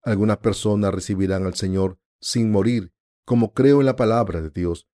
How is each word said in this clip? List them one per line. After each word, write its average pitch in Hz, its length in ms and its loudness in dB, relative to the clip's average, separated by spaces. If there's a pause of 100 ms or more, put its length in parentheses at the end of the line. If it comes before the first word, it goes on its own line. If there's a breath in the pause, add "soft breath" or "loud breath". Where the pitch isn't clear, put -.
Algunas 107 340 0
personas 101 540 0
recibirán 95 520 -2
al 90 80 -4
Señor 95 440 -2 (220)
sin 113 320 -2
morir, 107 400 0 (320)
como 117 300 0
creo 143 260 4
en 135 60 2
la 131 100 0
palabra 110 460 0
de 80 80 -8
Dios. 87 440 -6